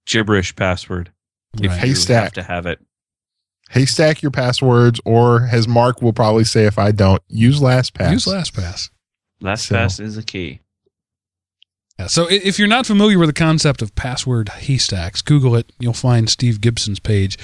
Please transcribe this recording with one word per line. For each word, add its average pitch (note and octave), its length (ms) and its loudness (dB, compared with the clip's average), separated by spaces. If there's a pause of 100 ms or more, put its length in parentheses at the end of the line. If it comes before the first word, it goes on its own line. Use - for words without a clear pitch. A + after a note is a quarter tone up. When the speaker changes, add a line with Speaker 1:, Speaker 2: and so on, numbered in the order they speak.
Speaker 1:
gibberish G#2 480 0
password F2+ 560 -6 (480)
if G2+ 120 -2
Speaker 2:
Right. F2+ 120 -4
Speaker 1:
you B2 60 0
Speaker 3:
Haystack. B2 340 2
Speaker 1:
have F#2+ 100 -8
to F2+ 100 -10
have F2 220 -8
it. E2+ 140 -6 (920)
Speaker 3:
Haystack D#3 500 2
your C#3+ 100 -2
passwords, B2 760 2
or A#2 460 4
as A#2 160 0
Mark A#2+ 340 2
will A#2 120 2
probably A2 320 2
say A2 200 2
if G#2 140 0
I G#2 120 2
don't, G2 360 4
use A#2+ 320 2
LastPass. B2+ 520 0
Speaker 2:
Use A#3 140 -2
LastPass. A2 640 -6 (540)
Speaker 1:
LastPass G#2+ 540 -2
Speaker 3:
So. G2+ 60 -14
Speaker 1:
is G#2+ 140 -10
a A2 60 -10
key. E2 380 -10 (1400)
Speaker 2:
Yeah, F#2+ 80 -10
so E3+ 220 0
i-, G3 140 2
if G3 140 0
you're G3+ 100 2
not A#3+ 180 2
familiar G#3 340 4
with E3 100 4
the C#3+ 40 0
concept D#3 480 0
of G#2+ 140 -8
password B2 540 -4
haystacks, - 720 -4
Google C3 340 2
it. A#2 240 -2
You'll B2 140 -2
find A#2 360 2
Steve A#2 320 0
Gibson's A2 380 -2
page. G2 440 0